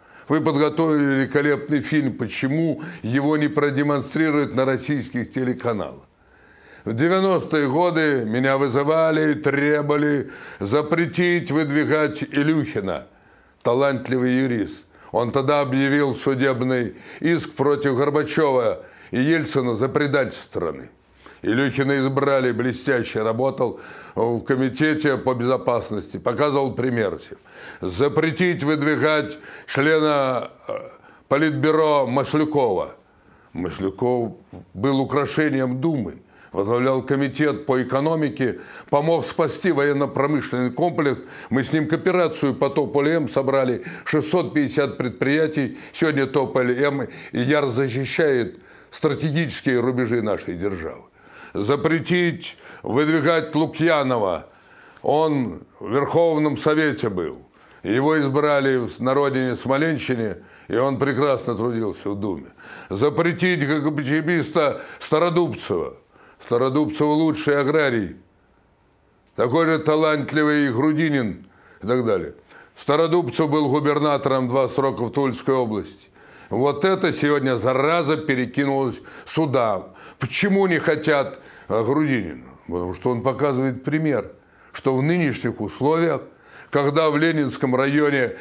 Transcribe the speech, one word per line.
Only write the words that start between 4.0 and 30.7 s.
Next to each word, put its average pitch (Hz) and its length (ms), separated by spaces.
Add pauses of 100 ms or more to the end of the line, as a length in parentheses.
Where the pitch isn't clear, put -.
на 131 100
российских 127 680
телеканалах? 120 720 (800)
В 113 100
девяностые 170 720
годы 151 560
меня 127 340
вызывали 156 720
и 143 40
требовали 147 1000 (260)
запретить 165 960
выдвигать 151 720
Илюхина, 139 840 (560)
талантливый 127 680
юрист. 123 520 (280)
Он 117 180
тогда 139 300
объявил 139 560
судебный 127 800 (240)
иск 165 340
против 143 420
Горбачёва 139 880 (280)
и 120 80
Ельцина 135 560
за 123 120
предательство 143 560
страны. 76 440 (540)
Илюхина 135 580
избрали, 135 500
блестяще 120 720
работал 117 560 (380)
в 117 240
комитете 139 800
по 127 160
безопасности, 117 800
показывал 131 580
пример 113 460
всем. - 180 (420)
Запретить 147 840
выдвигать 147 760 (300)
члена, 143 840 (160)
э, 110 60 (560)